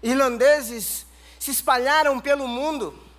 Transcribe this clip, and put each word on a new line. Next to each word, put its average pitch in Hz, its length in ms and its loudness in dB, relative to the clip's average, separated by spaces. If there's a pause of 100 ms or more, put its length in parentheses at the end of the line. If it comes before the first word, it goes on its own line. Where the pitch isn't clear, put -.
Irlandeses 247 1040 0 (340)
se - 100 -6
espalharam 269 720 2
pelo 277 260 0
mundo. 254 500 -6 (220)